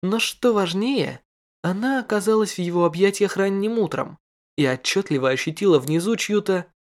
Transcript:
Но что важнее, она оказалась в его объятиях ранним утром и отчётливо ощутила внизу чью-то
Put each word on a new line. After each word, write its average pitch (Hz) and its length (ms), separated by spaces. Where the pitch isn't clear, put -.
Но 196 160
что - 340
важнее, 190 680
она 240 400
оказалась 214 560
в - 20
его 175 240
объятиях 190 540
ранним 196 420
утром 160 400
и 147 80
отчётливо 131 640
ощутила 160 500
внизу 165 380
чью-то 202 540